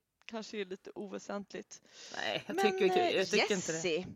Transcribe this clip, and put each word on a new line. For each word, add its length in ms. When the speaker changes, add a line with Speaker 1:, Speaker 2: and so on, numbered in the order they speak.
Speaker 1:
kanske 360
är 40
lite 300
oväsentligt. 840
Speaker 2:
Nej, 320
jag 80
Speaker 1:
Men, 100
Speaker 2:
tycker 140
det 60
är 40
kul. 40
Speaker 1:
eh, 40
Speaker 2:
Jag 80
tycker 280
inte 160
det. 60
Speaker 1:
Jessie 280